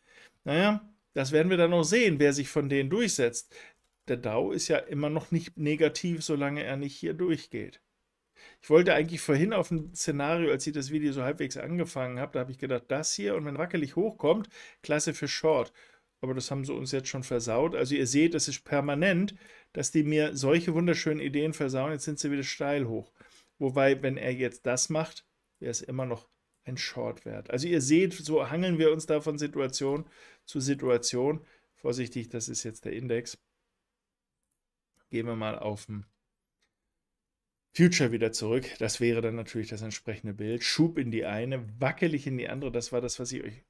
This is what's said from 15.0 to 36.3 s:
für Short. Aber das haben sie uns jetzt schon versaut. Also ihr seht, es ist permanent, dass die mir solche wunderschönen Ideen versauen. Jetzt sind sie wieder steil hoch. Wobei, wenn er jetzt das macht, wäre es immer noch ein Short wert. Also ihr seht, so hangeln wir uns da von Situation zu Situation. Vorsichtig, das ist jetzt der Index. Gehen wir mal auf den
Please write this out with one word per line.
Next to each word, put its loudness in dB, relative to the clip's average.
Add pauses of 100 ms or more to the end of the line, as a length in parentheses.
für -6
Short. 2 (480)
Aber -4
das -6
haben -4
sie -6
uns -6
jetzt -4
schon -6
versaut. 0
Also 0
ihr 2
seht, 4
es 0
ist -8
permanent, 2 (380)
dass -2
die 4
mir 2
solche 2
wunderschönen 2
Ideen 0
versauen. -2
Jetzt -6
sind -4
sie 0
wieder -2
steil -2
hoch. -6 (480)
Wobei, 4
wenn -2
er -4
jetzt -4
das 0
macht, -2 (340)
wäre -6
es -4
immer -6
noch -6 (360)
ein -8
Short -6
wert. -12
Also -2
ihr 4
seht, 4
so 0
hangeln 0
wir 6
uns 0
da 2
von -4
Situation -2 (400)
zu -6
Situation. 0 (300)
Vorsichtig, -4
das -6
ist -6
jetzt -10
der -6
Index. -4 (1700)
Gehen -4
wir -6
mal -6
auf -8
den -10 (1700)